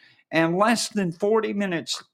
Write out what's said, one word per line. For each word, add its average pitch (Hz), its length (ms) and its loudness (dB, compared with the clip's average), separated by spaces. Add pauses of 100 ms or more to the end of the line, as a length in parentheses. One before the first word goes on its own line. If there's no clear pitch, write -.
(300)
and 165 260 2
less 214 320 2
than 190 220 -2
forty 214 420 0
minutes 190 600 -4